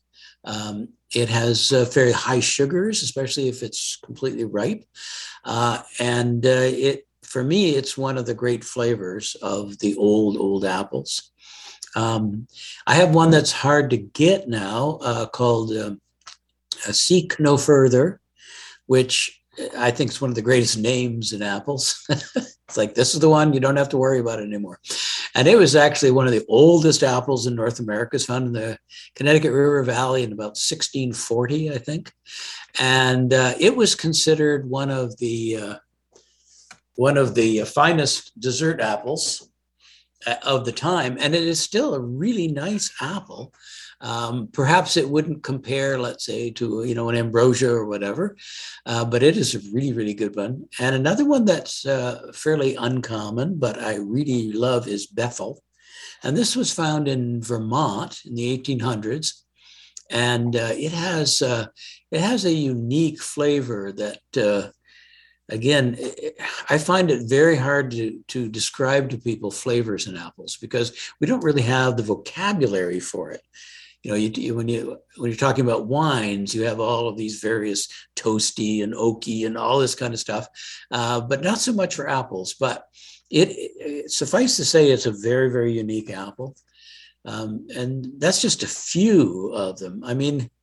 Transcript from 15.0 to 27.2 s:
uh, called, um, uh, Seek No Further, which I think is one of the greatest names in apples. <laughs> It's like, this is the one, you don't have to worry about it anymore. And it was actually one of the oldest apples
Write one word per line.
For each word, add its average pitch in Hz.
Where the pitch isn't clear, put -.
uh, 117
called, 117
um, 104
uh, 104
Seek -
No 147
Further, 135
which -
I 123
think 123
is -
one 135
of 120
the 110
greatest 120
names 117
in 101
apples. 104
<laughs> 143
It's -
like, 107
this 123
is 160
the 160
one, 151
you 135
don't 135
have 139
to 143
worry 131
about 117
it 104
anymore. 101
And 127
it 202
was 151
actually 147
one 131
of 123
the 110
oldest 156
apples 127